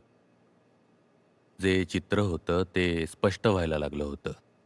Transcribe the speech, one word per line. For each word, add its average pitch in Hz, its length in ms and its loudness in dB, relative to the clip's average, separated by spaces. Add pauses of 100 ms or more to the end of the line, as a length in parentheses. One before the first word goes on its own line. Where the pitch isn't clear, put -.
(1600)
जे 95 240 2
चित्र 92 340 -2
होतं, 87 440 0 (140)
ते 85 300 0
स्पष्ट - 400 0
व्हायला 85 320 2
लागलं 73 260 -4
होतं. - 280 -8 (340)